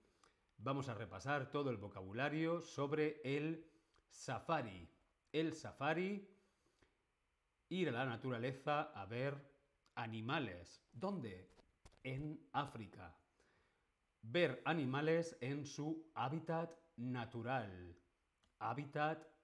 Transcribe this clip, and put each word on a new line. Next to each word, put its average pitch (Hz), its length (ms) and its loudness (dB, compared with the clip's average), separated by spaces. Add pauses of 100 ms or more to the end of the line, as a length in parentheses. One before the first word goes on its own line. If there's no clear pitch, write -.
(580)
Vamos 131 300 0
a 120 60 -2
repasar 113 560 0
todo 143 200 2
el 117 60 2
vocabulario 131 840 0
sobre 151 640 2
el 151 440 0 (420)
safari. 113 760 -2 (440)
El 160 200 4
safari, 170 720 0 (1400)
ir 175 200 4
a 131 40 2
la 120 140 4
naturaleza 131 880 0
a 98 120 -8
ver 131 300 -2 (580)
animales. 113 880 -2 (100)
¿Dónde? 120 580 -4 (520)
En 139 500 -4
África. 101 640 -4 (1080)
Ver 131 420 4
animales 156 760 4
en 143 260 -2
su 156 480 -4
hábitat 160 560 0 (260)
natural. 117 1000 -2 (600)
Hábitat 147 680 0 (180)